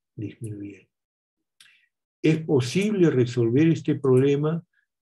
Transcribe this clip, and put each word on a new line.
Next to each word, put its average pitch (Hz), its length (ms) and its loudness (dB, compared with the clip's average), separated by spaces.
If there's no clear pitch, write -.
disminuyendo. 101 760 -14
¿Es 160 160 2
posible 180 720 0
resolver 123 560 2
este 160 280 0
problema? 143 680 0